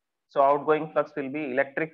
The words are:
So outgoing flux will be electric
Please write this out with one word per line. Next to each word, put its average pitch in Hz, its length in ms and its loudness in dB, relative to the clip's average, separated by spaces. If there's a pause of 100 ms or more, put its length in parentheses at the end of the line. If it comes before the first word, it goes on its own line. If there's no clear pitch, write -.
(360)
So 147 60 4
outgoing 147 520 2
flux 147 240 -2
will 135 140 -6
be 151 180 -8
electric 139 440 -4